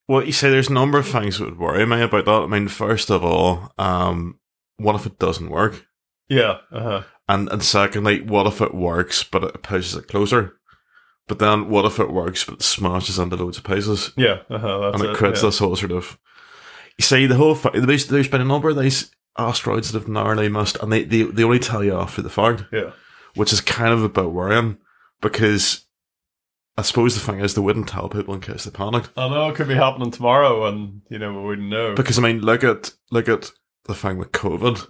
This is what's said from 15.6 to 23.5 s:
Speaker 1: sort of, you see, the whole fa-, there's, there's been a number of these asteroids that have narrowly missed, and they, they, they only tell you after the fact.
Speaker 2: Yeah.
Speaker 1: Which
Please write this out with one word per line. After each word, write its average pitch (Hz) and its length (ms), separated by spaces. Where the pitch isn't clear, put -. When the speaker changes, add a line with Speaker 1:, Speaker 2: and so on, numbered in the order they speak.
Speaker 1:
sort 95 160
of, - 260
you - 60
see, 135 220
the 123 100
whole 156 200
fa-, - 180
there's, 135 340
there's 135 200
been 131 140
a 127 40
number 143 240
of 143 80
these 135 340
asteroids 113 560
that 110 60
have 107 100
narrowly 107 400
missed, 104 320
and 107 100
they, 113 140
they, 113 180
they 113 220
only 123 140
tell 113 260
you 98 120
after 90 240
the - 80
fact. 107 440
Speaker 2:
Yeah. 95 180
Speaker 1:
Which 104 180